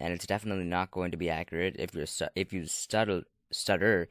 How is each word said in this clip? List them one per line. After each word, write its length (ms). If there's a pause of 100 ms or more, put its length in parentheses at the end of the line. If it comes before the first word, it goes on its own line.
and 120
it's 120
definitely 400
not 260
going 200
to 60
be 120
accurate 480
if 160
you're 140
stu-, 280
if 160
you 140
stutter, 580 (280)
stutter. 600